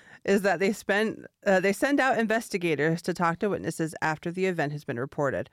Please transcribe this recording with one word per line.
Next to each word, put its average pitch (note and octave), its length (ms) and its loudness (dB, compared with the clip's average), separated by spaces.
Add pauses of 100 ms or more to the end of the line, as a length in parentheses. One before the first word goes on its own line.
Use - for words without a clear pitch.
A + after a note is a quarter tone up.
(240)
is G3 180 4
that F#3 160 2
they G3 140 2
spend, G#3 540 -2 (200)
uh, F#3+ 140 6
they G3 120 4
send C#4 280 0
out C4 180 2
investigators F3 840 0
to F3+ 120 -2
talk E3+ 240 0
to G#3+ 120 0
witnesses D#3+ 520 -4
after D#3 300 -2
the F#3 140 -2
event E3 260 -2
has D3 120 -10
been A#2+ 140 -6
reported. B2 540 -2